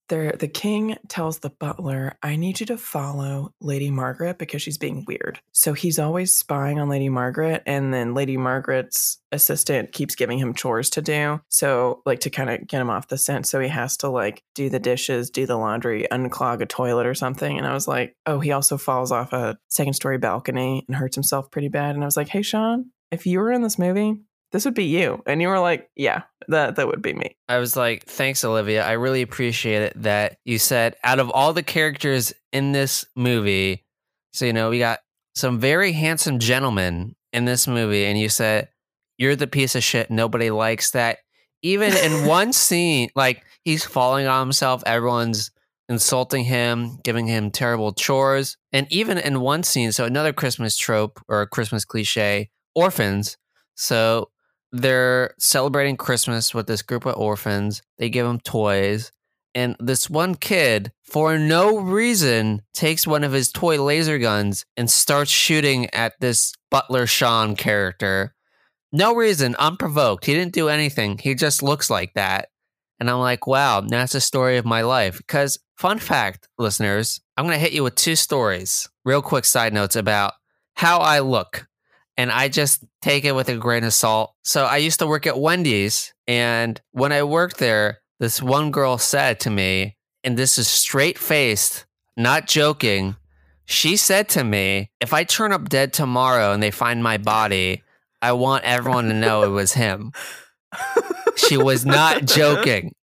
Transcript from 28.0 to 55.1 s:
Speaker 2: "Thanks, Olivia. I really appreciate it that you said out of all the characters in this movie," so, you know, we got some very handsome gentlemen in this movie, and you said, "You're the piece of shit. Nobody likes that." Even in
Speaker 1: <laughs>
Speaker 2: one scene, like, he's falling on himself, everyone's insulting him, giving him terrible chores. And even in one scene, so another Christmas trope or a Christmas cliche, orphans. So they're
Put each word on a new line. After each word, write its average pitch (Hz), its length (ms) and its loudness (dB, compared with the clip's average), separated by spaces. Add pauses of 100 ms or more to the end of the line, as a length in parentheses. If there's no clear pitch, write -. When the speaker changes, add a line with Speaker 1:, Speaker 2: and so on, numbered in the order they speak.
Speaker 2:
"Thanks, 135 400 -2
Olivia. 110 400 0
I 113 80 0
really 127 300 0
appreciate 117 580 -2
it 107 220 -4
that 104 420 0
you 117 140 -2
said 117 440 2
out 127 180 4
of 123 100 -2
all 147 240 2
the 170 80 -2
characters 143 720 -2 (180)
in 139 200 0
this 139 340 -2 (100)
movie," 101 720 0 (480)
so, - 100 -4
you 120 80 2
know, 113 160 0
we 117 100 0
got 117 200 0 (360)
some 123 240 -2
very 165 340 2
handsome 156 460 -2
gentlemen 113 800 0 (160)
in 120 140 0
this 123 200 0
movie, 107 380 0
and 104 140 0
you 107 100 0
said, 107 400 0 (480)
"You're 135 200 2
the 139 100 -2
piece 135 280 0
of 120 80 0
shit. - 280 0
Nobody 113 400 0
likes 110 400 0
that." 117 300 0 (420)
Even 196 340 2
in 156 300 2
Speaker 1:
<laughs> - 0 -
Speaker 2:
one 185 260 4
scene, 165 640 2
like, 131 260 2 (220)
he's 156 220 -2
falling 135 400 2
on 131 200 2
himself, 131 380 0
everyone's 117 640 0 (380)
insulting 127 560 0
him, 120 580 0
giving 117 240 -2
him 110 240 0
terrible 113 440 -2
chores. 135 640 0 (120)
And 139 200 0
even 202 260 0
in 139 240 0
one 147 220 0
scene, 117 300 0
so 123 120 -2
another 143 300 0
Christmas 120 420 -2
trope 107 520 -2
or 107 120 2
a 104 60 0
Christmas 110 400 -4
cliche, 104 640 -2 (240)
orphans. 110 640 0 (380)
So 113 520 2 (460)
they're 127 640 2